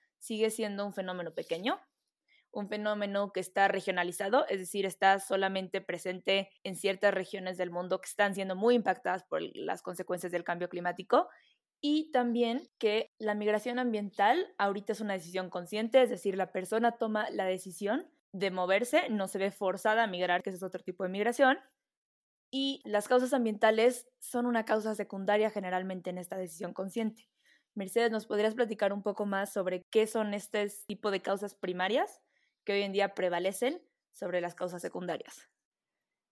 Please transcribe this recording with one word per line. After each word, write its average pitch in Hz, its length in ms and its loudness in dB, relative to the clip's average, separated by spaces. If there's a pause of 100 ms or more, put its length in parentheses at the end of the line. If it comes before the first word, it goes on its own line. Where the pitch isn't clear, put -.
(180)
sigue 220 320 0
siendo 202 340 -4
un 202 80 -8
fenómeno 180 400 -6
pequeño, 180 480 -4 (720)
un 202 160 -6
fenómeno 208 640 -2
que 180 80 -2
está 196 280 2
regionalizado, 196 800 0
es 196 100 -2
decir, 190 260 -4
está 190 340 4
solamente 190 640 -2
presente 185 720 -2 (120)
en 185 140 -8
ciertas 196 380 2
regiones 185 420 -4
del 180 140 -2
mundo 180 320 -2
que - 80 -12
están 202 240 2
siendo 190 200 -2
muy 226 200 4
impactadas 185 500 0
por 160 160 -2 (140)
las 170 260 -6
consecuencias 180 500 -6
del 175 140 -2
cambio 175 240 -4
climático. 180 600 0 (520)
Y 302 320 0
también 240 640 0
que 220 300 2 (120)
la 214 160 -2
migración 214 440 0
ambiental 220 680 2 (120)
ahorita 202 340 0
es 208 80 -4
una 208 140 -2
decisión 180 340 -6
consciente, 214 540 2
es 220 80 4
decir, 190 260 -2
la 185 160 -2
persona 226 460 0
toma 214 320 -2
la 190 160 -2
decisión 190 600 -4 (260)
de 190 180 -2
moverse, 196 580 2
no 202 180 0
se 196 120 -6
ve 196 120 0
forzada 208 540 2
a - 20 -2
migrar, 180 360 0
que 196 80 -6
ese 185 80 -8
es 180 40 -8
otro 185 200 -8
tipo 185 200 -8
de 185 60 -2
migración. 240 500 4 (920)
Y 269 340 -2
las 208 240 0
causas 254 240 4
ambientales 226 760 4 (120)
son 240 260 -4
una 233 220 0
causa 220 280 0
secundaria 208 540 2
generalmente 185 640 -4
en 180 80 -6
esta 180 180 -8
decisión 180 380 -8
consciente. 220 560 -4 (460)
Mercedes, 220 340 0
¿nos 220 160 -4
podrías 214 300 2
platicar 208 360 2
un 202 120 -6
poco 208 220 -2
más 196 260 -2
sobre 185 400 -2
qué 220 160 6
son 214 260 0
este 208 320 -2 (220)
tipo 202 240 -4
de 190 100 -2
causas 202 320 -2
primarias 190 680 -2 (440)
que 202 80 -2
hoy 202 100 2
en 196 100 -4
día 196 220 2
prevalecen 190 640 0 (300)
sobre 180 300 -4
las 175 160 -6
causas 180 260 -6
secundarias? - 640 -8 (840)